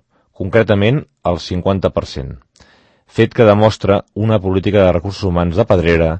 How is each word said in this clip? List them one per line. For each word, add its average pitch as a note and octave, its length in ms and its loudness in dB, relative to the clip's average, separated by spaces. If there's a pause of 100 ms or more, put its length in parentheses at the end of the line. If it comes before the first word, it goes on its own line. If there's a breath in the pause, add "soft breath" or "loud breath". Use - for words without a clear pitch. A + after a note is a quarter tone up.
(340)
concretament G#2+ 680 0 (260)
el F2 120 -2
cinquanta F#2 520 -4
per D#2+ 160 -4
cent, C2+ 240 -12 (720 soft breath)
fet - 280 0
que A#2 120 4
demostra G#2 560 2 (240)
una A2 160 0
política F#2+ 400 0
de F2+ 160 4
recursos F#2+ 320 -6
humans F2 260 -2
de A2 140 0
pedrera E2 500 2